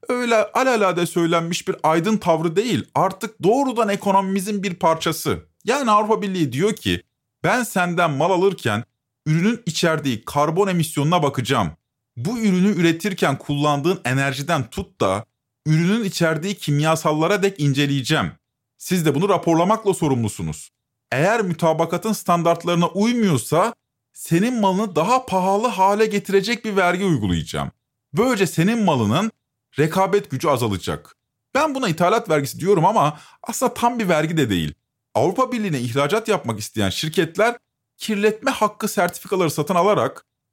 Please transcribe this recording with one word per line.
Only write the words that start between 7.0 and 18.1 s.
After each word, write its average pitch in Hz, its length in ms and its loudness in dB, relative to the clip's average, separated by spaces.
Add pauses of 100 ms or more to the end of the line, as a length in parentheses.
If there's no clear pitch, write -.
"Ben 226 200 0
senden 175 480 0
mal 151 200 0
alırken 170 520 0 (420)
ürünün 175 400 0
içerdiği 156 600 -2
karbon 160 420 0
emisyonuna 165 560 0
bakacağım. 117 480 0 (460)
Bu 202 220 -6
ürünü 196 360 2
üretirken 170 640 0
kullandığın 147 680 -2
enerjiden 139 640 -2
tut - 320 -10
da 101 240 0 (400)
ürünün 170 380 2
içerdiği 170 520 -2
kimyasallara 156 880 0
dek 196 160 -2
inceleyeceğim. 143 720 0 (460)